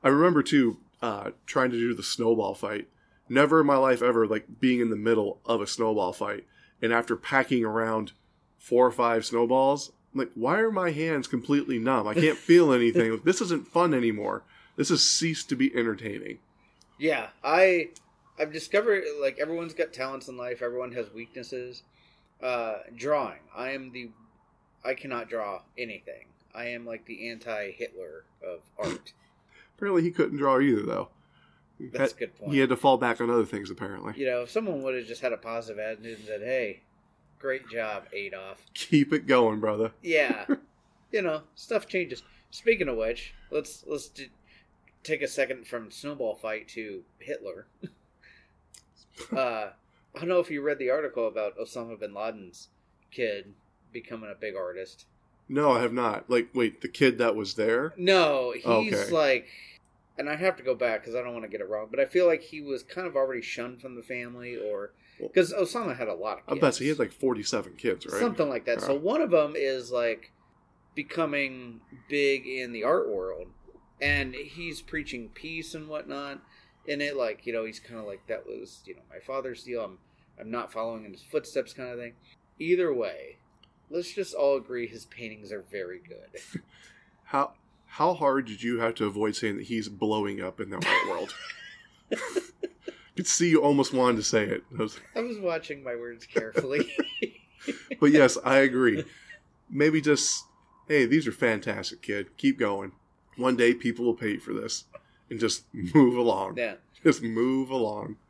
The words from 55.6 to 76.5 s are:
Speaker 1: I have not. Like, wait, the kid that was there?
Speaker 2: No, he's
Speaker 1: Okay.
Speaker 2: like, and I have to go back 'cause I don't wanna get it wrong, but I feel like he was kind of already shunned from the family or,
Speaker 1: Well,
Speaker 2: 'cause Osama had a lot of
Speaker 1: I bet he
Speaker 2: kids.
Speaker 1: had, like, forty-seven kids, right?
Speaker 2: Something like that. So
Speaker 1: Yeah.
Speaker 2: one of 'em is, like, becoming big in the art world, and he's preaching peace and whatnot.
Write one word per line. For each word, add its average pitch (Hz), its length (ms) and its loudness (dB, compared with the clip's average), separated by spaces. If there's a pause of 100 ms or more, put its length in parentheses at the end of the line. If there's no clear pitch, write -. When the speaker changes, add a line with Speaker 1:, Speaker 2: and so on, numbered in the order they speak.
Speaker 1:
I 117 80 4
have 120 120 0
not. 120 360 -2
Like, 120 260 2
wait, 120 260 0
the - 80 -8
kid 127 300 4
that 113 180 4
was 101 180 -4
there? 120 420 0
Speaker 2:
No, 160 560 4
he's 123 140 -8
Speaker 1:
Okay. 113 460 2
Speaker 2:
like, 139 360 2 (720)
and 143 100 -4
I 151 80 -4
have 180 200 0
to 127 60 -20
go 127 120 0
back 113 300 -2
'cause 117 100 -12
I 123 80 -2
don't 123 120 -8
wanna 117 140 -10
get 104 120 -8
it 95 80 -8
wrong, 107 220 -6
but 127 100 -2
I 139 40 6
feel 180 220 2
like 165 160 4
he - 180 -14
was 139 220 -6
kind 185 240 -10
of 127 100 -10
already 131 260 0
shunned 120 380 -10
from 127 140 -16
the 120 80 -14
family 123 540 -10
or, 104 360 -6 (280)
Speaker 1:
Well, - 100 -8
Speaker 2:
'cause 180 220 4
Osama 196 440 -2
had 120 120 -6
a 98 60 -4
lot 95 240 -6
of - 100 -20
Speaker 1:
I 143 120 0
bet 139 160 4
he 127 100 -4
Speaker 2:
kids. 147 120 0
Speaker 1:
had, - 0 -
like, 113 140 -2
forty-seven 113 640 -2
kids, 117 300 -2
right? - 140 -4
Speaker 2:
Something 185 280 0
like 123 160 -6
that. 120 180 -2
So 139 120 0
Speaker 1:
Yeah. 143 40 -2
Speaker 2:
one 208 240 0
of 233 100 0
'em 151 240 4
is, 131 360 -2
like, 120 400 -2 (640)
becoming 139 840 -4 (280)
big 139 380 0
in 127 260 -8
the 113 100 -6
art 156 260 2
world, 92 440 -6 (480)
and 143 340 0
he's 151 480 -12
preaching 127 480 -10
peace 160 440 -12
and 156 140 -12
whatnot. 143 540 -10 (460)